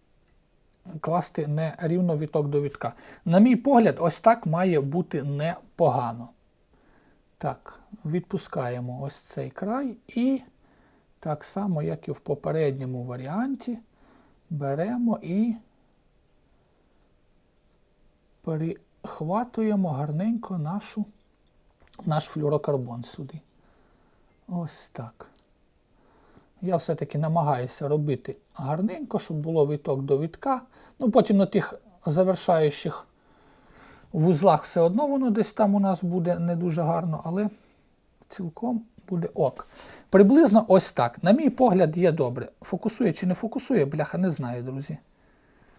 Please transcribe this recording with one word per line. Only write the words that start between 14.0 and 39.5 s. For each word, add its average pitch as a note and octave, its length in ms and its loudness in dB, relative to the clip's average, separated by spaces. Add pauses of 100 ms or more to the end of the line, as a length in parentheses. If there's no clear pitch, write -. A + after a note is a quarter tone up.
беремо F3 720 -2
і G#3+ 320 -2 (3000)
перехватуємо F#3+ 1500 -4
гарненько E3 720 -4
нашу, G3 460 -6 (1040)
наш D3+ 180 -2
флюрокарбон C#3+ 800 -4
сюди. - 360 -14 (1080)
Ось F3 440 -8
так. - 380 -16 (1300)
Я F3+ 160 0
все-таки D3+ 420 -4
намагаюся D3 720 0
робити D3 480 -2 (180)
гарненько, G3+ 640 -4
щоб - 180 -6
було D3+ 300 2
віток D3 360 -4
до C#3 160 2
вітка. A#3+ 440 -4 (360)
Ну, B3+ 120 0
потім G#3+ 260 6
на G3 100 4
тих - 340 -2 (260)
завершаючих E3 1000 2 (1080)
вузлах E3 520 4
все - 160 0
одно F#3+ 260 4
воно C4+ 240 0
десь G#3+ 220 0
там G3+ 220 2
у G3+ 60 2
нас F#3+ 240 0
буде F3 340 -2
не E3+ 180 -2
дуже E3+ 260 -2
гарно, D#3+ 420 -2
але G3+ 260 -2 (800)
цілком A3+ 540 -6 (240)
буде F3 260 -4
ок. - 340 -2 (420)